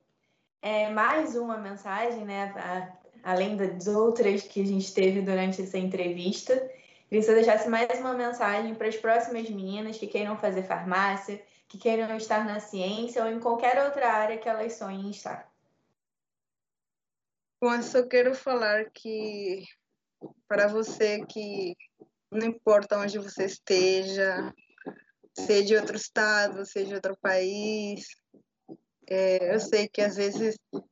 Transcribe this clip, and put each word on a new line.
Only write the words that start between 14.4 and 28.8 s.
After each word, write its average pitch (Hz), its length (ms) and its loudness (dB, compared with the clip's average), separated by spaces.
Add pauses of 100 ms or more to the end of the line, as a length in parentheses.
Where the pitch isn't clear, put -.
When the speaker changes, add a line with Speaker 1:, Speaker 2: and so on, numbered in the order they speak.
Speaker 1:
elas 226 240 -2
sonhem 196 380 -8
estar. - 400 -12 (2000)
Speaker 2:
Bom, 240 140 4
eu 233 80 0
só 247 240 4
quero 247 260 4
falar 220 580 0
que, 208 720 -8 (840)
para 202 200 4
você 214 580 0
que 202 500 -6 (560)
não 220 160 0
importa 208 500 4
onde 202 220 -4
você 196 260 -4
esteja, 190 1080 0 (840)
seja 202 260 4
de 208 120 6
outro 208 200 2
estado, 208 720 0
seja 196 220 -4
de 202 80 -6
outro 190 260 -4
país, 202 840 0 (1000)